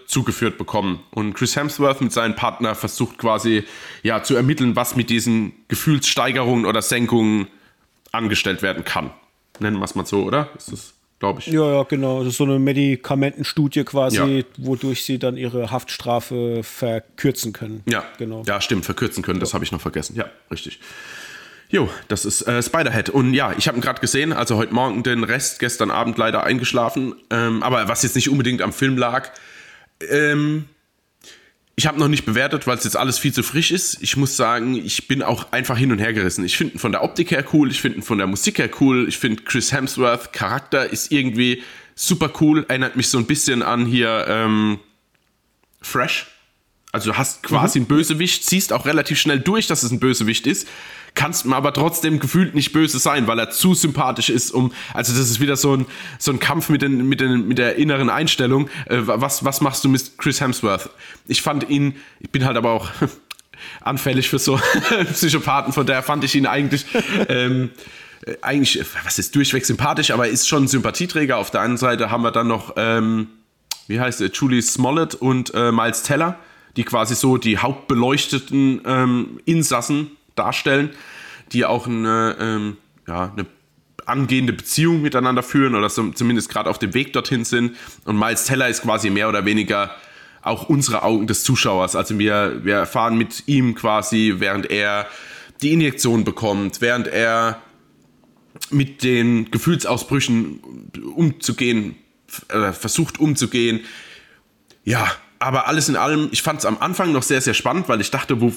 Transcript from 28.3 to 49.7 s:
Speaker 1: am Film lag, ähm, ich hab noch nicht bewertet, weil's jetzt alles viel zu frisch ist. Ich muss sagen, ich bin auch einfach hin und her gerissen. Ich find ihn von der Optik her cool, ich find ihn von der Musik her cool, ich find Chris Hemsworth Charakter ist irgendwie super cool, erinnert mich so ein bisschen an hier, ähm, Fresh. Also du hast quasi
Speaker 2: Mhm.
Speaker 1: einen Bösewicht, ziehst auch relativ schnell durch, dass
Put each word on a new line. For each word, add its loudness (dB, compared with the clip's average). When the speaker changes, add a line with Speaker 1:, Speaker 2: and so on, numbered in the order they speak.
Speaker 1:
am 0
Film 0
lag, 0
ähm, 2
ich -2
hab -2
noch 4
nicht 0
bewertet, 0
weil's -2
jetzt -4
alles 0
viel 0
zu 0
frisch 0
ist. -4
Ich -2
muss 0
sagen, 0
ich -6
bin 0
auch -4
einfach -2
hin 4
und 2
her 0
gerissen. 0
Ich 0
find -2
ihn -10
von -2
der 0
Optik -2
her 0
cool, 6
ich -4
find -2
ihn -8
von -2
der 0
Musik -2
her 0
cool, 4
ich -4
find -2
Chris 0
Hemsworth 0
Charakter -2
ist -6
irgendwie 0
super 0
cool, 4
erinnert 0
mich 0
so 2
ein 2
bisschen 0
an 0
hier, 2
ähm, 2
Fresh. -2
Also -2
du 0
hast -4
quasi 2
Speaker 2:
Mhm. 2
Speaker 1:
einen -2
Bösewicht, 0
ziehst 0
auch -2
relativ 0
schnell 2
durch, 0
dass 0